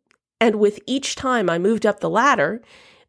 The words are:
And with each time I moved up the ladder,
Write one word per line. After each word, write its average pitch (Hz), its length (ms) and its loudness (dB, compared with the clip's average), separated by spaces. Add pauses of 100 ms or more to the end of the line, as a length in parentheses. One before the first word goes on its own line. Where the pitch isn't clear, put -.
(400)
And 220 160 4
with 208 300 2
each 269 300 -4
time 233 340 -2
I 170 80 0
moved 208 260 0
up 208 140 0
the 165 100 -4
ladder, 214 540 0 (460)